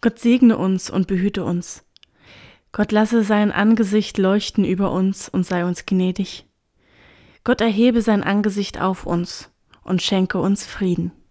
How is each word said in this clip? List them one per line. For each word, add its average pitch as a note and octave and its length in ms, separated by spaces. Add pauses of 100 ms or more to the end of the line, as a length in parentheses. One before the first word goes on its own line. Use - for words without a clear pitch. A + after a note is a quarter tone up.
Gott A#3 140
segne A#3+ 400
uns F#3+ 320
und F#3 160
behüte F#3+ 380
uns. - 380 (880)
Gott G#3 200
lasse A3 320
sein G#3 260
Angesicht G#3+ 680
leuchten G3+ 440
über F#3+ 280
uns F#3+ 400
und F3+ 160
sei F3 180
uns F3+ 220
gnädig. F#3 600 (960)
Gott A#3+ 200
erhebe A3+ 400
sein G#3 200
Angesicht G3+ 580
auf F#3 260
uns E3+ 440 (320)
und F#3 200
schenke F#3 360
uns G3 280
Frieden. F3 460 (180)